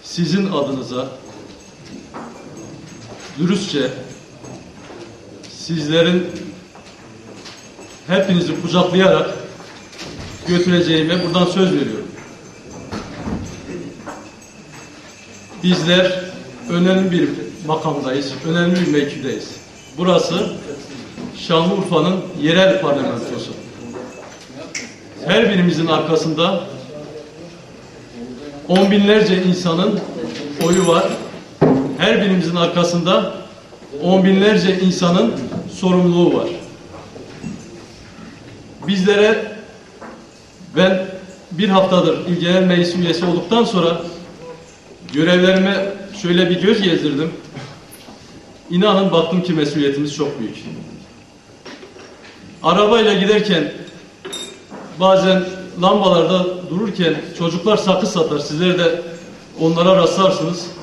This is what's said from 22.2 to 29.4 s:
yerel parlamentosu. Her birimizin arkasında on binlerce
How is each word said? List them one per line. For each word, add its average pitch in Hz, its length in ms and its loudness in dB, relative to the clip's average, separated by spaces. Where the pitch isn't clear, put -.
yerel 170 400 4
parlamentosu. 123 680 -4
Her 202 240 4
birimizin 170 380 2
arkasında 160 760 0
on 196 240 4
binlerce 202 520 4